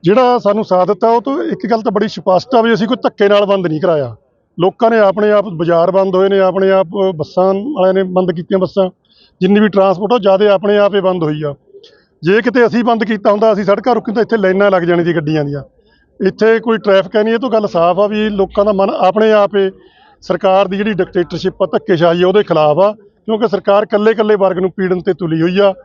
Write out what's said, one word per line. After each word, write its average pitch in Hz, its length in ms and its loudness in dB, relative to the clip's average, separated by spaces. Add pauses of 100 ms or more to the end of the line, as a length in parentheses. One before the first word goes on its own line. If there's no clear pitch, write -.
ਜਿਹੜਾ 247 360 2
ਸਾਨੂੰ 208 260 -2
ਸਾਥ 185 220 0
ਦਿੱਤਾ, 202 220 0
ਉਹ 233 120 2
ਤੋਂ 277 220 -6
ਇੱਕ 277 280 -8
ਗੱਲ 226 100 -2
ਤਾਂ 214 100 -4
ਬੜੀ 208 160 -2
ਸਪਸ਼ਟ 185 480 -2
ਆ 226 60 4
ਵੀ 226 120 2
ਅਸੀਂ 214 140 -2
ਕੋਈ 247 160 -2
ਧੱਕੇ 226 240 0
ਨਾਲ 202 180 2
ਬੰਦ 190 220 0
ਨਹੀਂ 156 140 -6
ਕਰਾਇਆ। 147 340 -2 (440)
ਲੋਕਾਂ 190 320 0
ਨੇ 226 80 2
ਆਪਣੇ 208 320 2
ਆਪ, 208 140 2
ਬਾਜ਼ਾਰ 170 460 0
ਬੰਦ 190 240 0
ਹੋਏ 190 140 2
ਨੇ, 196 100 0
ਆਪਣੇ 190 320 0
ਆਪ 190 160 0 (280)
ਬੱਸਾਂ 180 380 -2
ਵਾਲਿਆਂ 196 400 -2
ਨੇ 190 100 0
ਬੰਦ 185 280 -2
ਕੀਤੀਆਂ 180 280 -4
ਬੱਸਾਂ, 185 300 -2 (520)
ਜਿੰਨੀ 196 180 4
ਵੀ 214 80 4
ਟਰਾਂਸਪੋਰਟ 196 440 0
ਆ, 240 40 2
ਉਹ 247 40 2
ਜ਼ਿਆਦਾ 196 340 2
ਆਪਣੇ 202 240 0
ਆਪ 202 180 2
ਹੀ 202 60 0
ਬੰਦ 185 220 -2
ਹੋਈ 151 200 -4
ਆ। 143 120 -6 (680)
ਜੇ 196 180 2
ਕਿਤੇ 240 240 2
ਅਸੀਂ 214 180 0
ਬੰਦ 233 200 0
ਕੀਤਾ 214 280 -2
ਹੁੰਦਾ, 214 220 2
ਅਸੀਂ 202 100 -2
ਸੜਕਾਂ 202 320 0
ਰੁਕੀ 226 180 -4
ਤਾਂ 233 80 0
ਇੱਥੇ 214 160 -2
ਲਾਈਨਾਂ 196 340 2
ਲੱਗ 180 120 2
ਜਾਣੀ 175 200 0
ਸੀ 165 120 -2
ਗੱਡੀਆਂ 151 300 -2
ਦੀਆਂ। 143 180 -8 (640)
ਇੱਥੇ 220 320 0
ਕੋਈ 226 180 -2
ਟ੍ਰੈਫਿਕ 190 380 0
ਹੈ 214 80 2
ਨਹੀਂ। 220 100 -2
ਇਹ 233 60 -2
ਤੋਂ 233 120 -6
ਗੱਲ 214 160 0
ਸਾਫ਼ 175 320 0
ਆ 208 80 2
ਵੀ 214 220 -2
ਲੋਕਾਂ 202 360 -2
ਦਾ 214 80 2
ਮਨ 196 160 0
ਆਪਣੇ 214 420 0
ਆਪ 208 240 2
ਹੀ 190 160 0 (500)
ਸਰਕਾਰ 190 460 0
ਦੀ 190 100 -6
ਜਿਹੜੀ 208 160 -2
ਡਿਕਟੇਟਰਸ਼ਿਪ 180 680 -4
ਆ, - 20 0
ਧੱਕੇਸ਼ਾਹੀ 175 580 0
ਆ, 175 40 4
ਉਹਦੇ 202 160 2
ਖਿਲਾਫ 156 340 0
ਆ, 202 140 2 (340)
ਕਿਉਂਕਿ 220 220 -2
ਸਰਕਾਰ 202 360 0
ਇਕੱਲੇ-ਇਕੱਲੇ 214 520 0
ਵਰਗ 190 220 0
ਨੂੰ 180 140 -2
ਪੀੜਨ 185 280 -2
ਤੇ 180 140 -2
ਤੁਲੀ 160 280 -4
ਹੋਈ 180 180 0
ਆ। 196 140 2 (120)